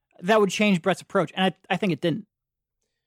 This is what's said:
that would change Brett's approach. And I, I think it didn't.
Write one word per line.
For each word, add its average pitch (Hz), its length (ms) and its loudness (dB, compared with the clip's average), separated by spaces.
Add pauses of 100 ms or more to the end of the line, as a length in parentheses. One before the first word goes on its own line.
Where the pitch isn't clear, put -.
(200)
that 214 200 2
would 202 80 2
change 196 320 0
Brett's 180 220 -2
approach. 180 320 -2
And 185 100 -2
I, - 300 -4
I - 20 -2
think 180 160 -2
it - 80 -6
didn't. - 260 -4 (800)